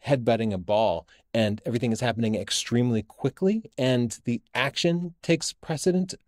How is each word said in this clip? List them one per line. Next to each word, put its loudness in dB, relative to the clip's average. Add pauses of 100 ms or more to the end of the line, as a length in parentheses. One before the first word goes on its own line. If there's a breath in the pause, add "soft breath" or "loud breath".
headbutting 2
a -4
ball 0 (240 soft breath)
and 0
everything -2
is -2
happening 0
extremely 0
quickly -2
and 0
the -2 (120)
action -2
takes 0
precedent -2 (140)